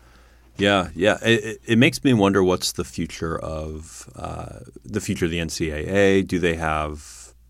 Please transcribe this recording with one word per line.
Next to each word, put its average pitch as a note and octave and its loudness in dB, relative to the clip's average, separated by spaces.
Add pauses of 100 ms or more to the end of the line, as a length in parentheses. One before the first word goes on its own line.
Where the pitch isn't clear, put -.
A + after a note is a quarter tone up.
(580)
Yeah, G2 2
yeah. F2+ 2
It, A2+ 4
it, A2 -10
it A2+ 4
makes C#3+ 2
me C#3 4
wonder G2 4
what's F2+ 0
the F2 -6
future E2 -8
of, D#2 -10
uh, E2 -12 (240)
the G#2+ -6
future F#2+ -4
of E2 0
the E2+ -2
N E2 -2
C D#2+ -4
A D2+ -6
A. G2 4
Do F#2 -2
they E2 2
have D#2 -6 (160)